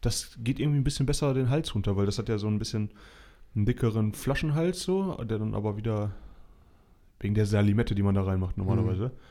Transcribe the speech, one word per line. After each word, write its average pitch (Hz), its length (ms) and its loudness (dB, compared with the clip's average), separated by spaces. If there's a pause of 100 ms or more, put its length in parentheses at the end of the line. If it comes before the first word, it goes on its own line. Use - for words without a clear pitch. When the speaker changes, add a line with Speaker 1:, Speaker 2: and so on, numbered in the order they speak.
Speaker 1:
Das - 420 -4
geht 120 180 0
irgendwie 147 180 2
ein 135 60 2
bisschen 139 220 0
besser 143 280 0
den 127 160 2
Hals 151 240 -2
runter, 101 220 0
weil 98 100 2
das 101 120 -2
hat 98 100 -6
ja 110 100 0
so 101 80 -4
ein 107 120 0
bisschen 107 320 -4 (680)
einen 104 100 2
dickeren 110 480 2
Flaschenhals 156 680 0
so, 185 320 -2 (100)
der 110 140 -4
dann 107 160 -4
aber 104 220 -2
wieder 107 360 -2 (1080)
wegen 101 140 0
der 107 120 4
Salimette, 104 480 4
die 98 80 0
man 98 120 4
da 98 80 2
reinmacht 92 360 0
normalerweise. 110 500 2
Speaker 2:
Mhm. - 20 -4 (200)